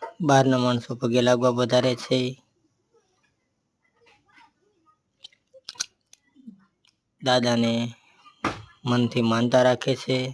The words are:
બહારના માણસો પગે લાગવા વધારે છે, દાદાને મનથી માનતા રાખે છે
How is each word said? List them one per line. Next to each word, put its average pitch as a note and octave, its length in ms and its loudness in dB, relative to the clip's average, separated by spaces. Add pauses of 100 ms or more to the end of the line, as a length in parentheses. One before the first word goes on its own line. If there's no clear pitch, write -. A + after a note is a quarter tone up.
(200)
બહારના C3+ 440 4
માણસો B2 320 -2
પગે A#2+ 260 0
લાગવા B2 360 2
વધારે B2 380 0
છે, - 220 -4 (4000)
દાદાને A#2+ 500 2 (1120)
મનથી B2 460 0
માનતા A#2+ 320 2
રાખે B2+ 340 0
છે C3 220 -4 (160)